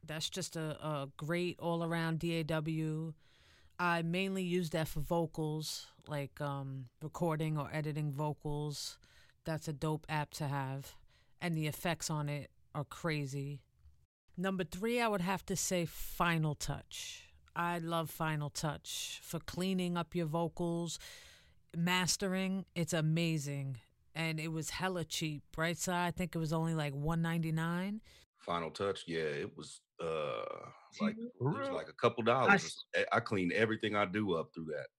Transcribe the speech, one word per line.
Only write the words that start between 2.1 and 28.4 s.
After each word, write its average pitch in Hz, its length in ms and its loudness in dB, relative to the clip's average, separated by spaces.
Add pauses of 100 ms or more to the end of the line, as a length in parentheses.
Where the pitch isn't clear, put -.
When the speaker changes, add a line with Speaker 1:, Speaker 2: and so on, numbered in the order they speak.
Speaker 1:
D 170 160 0
A 165 80 0
W. 156 680 0 (680)
I 170 240 4
mainly 190 400 0
use 175 260 2
that 160 180 2
for - 140 -4
vocals, 156 880 0 (200)
like, 143 320 -6
um, 135 460 -4 (160)
recording 156 560 0
or 143 160 -2
editing 151 380 -2
vocals. 147 880 -4 (460)
That's 156 220 -4
a 160 60 -4
dope 156 340 0
app 151 280 0
to 151 120 -2
have. 135 480 -4 (460)
And 170 160 0
the 156 100 0
effects 160 420 -2
on 151 200 0
it 147 220 -4 (240)
are 147 100 -2
crazy. 143 760 -2 (760)
Number 185 260 0
three, 226 380 0
I 233 60 4
would 208 140 2
have 185 260 0
to 190 80 0
say 175 300 2
Final 160 680 2
Touch. - 680 -6 (320)
I 175 240 0
love 165 320 0
Final 151 400 0
Touch - 720 -4
for - 160 -6
cleaning 180 580 0
up 165 180 -2
your 170 120 2
vocals, 170 720 0 (760)
mastering. 185 920 2 (100)
It's 170 180 2
amazing. 156 840 2 (380)
And 160 240 -2
it 160 120 -4
was 156 180 -4
hella 180 340 -2
cheap, 156 400 -2 (140)
right, 165 200 2
Si? - 140 -2
I 175 200 2
think 175 240 -2
it 165 40 2
was 160 140 2
only, 165 220 2
like, 147 180 0
one 156 280 2
ninety-nine. 165 800 0 (360)
Speaker 2:
Final 85 320 -2